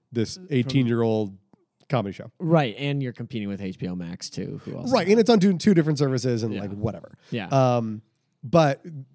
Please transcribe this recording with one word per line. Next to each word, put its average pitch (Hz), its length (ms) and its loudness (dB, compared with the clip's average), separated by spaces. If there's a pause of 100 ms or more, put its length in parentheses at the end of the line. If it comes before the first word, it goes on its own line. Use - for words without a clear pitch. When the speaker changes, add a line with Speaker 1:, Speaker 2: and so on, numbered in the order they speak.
(120)
Speaker 1:
this 113 240 -2
Speaker 2:
From 185 160 -18
Speaker 1:
eighteen-year-old 117 840 0 (500)
comedy 104 240 -2
show. - 260 -16
Speaker 2:
Right, 156 400 0
and 143 240 -2
you're 127 120 -6
competing 113 340 -8
with 98 140 -6
H 95 180 -8
B - 80 -6
O 90 80 -6
Max, 90 340 -10
too, 98 360 -10
who 87 100 -10
also 87 180 -8
Speaker 1:
Right, 190 140 2
and 208 100 6
it's 226 120 6
on 233 100 6
two, 190 180 4
two 202 160 4
different 156 260 2
services 127 440 0
and, 110 100 -4
Speaker 2:
Yeah. 101 80 -6
Speaker 1:
like, 98 120 -8
whatever. 101 440 -8 (140)
Speaker 2:
Yeah. 107 160 -6
Speaker 1:
Um, 120 540 2 (420)
but 143 420 2 (300)